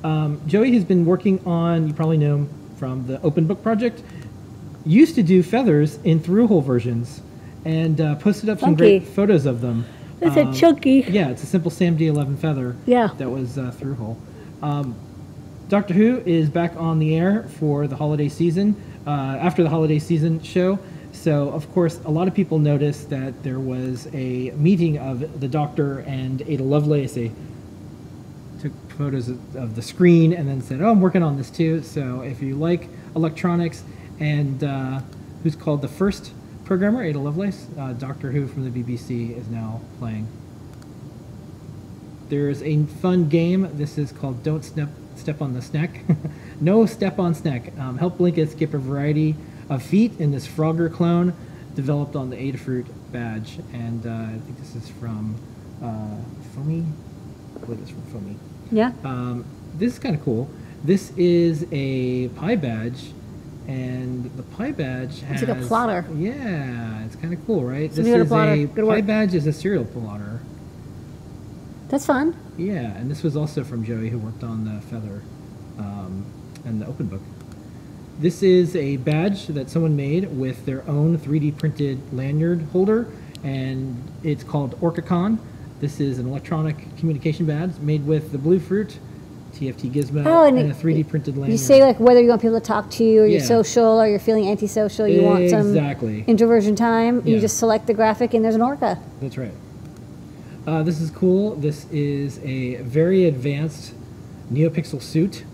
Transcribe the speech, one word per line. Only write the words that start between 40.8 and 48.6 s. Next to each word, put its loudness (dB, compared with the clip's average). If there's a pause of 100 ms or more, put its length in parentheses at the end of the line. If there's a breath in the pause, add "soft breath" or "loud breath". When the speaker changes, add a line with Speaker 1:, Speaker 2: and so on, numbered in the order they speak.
Speaker 1:
There's -2
a 2
fun 2
game. 2
This -6
is -4
called -8
Don't -2
Step, -6 (260)
Step -6
on -4
the -6
Snack. -4
<laughs> 4 (420 loud breath)
No 6
step -2
on 2
snack. -4
Um, -6
help 0
Blinkist 2
skip -2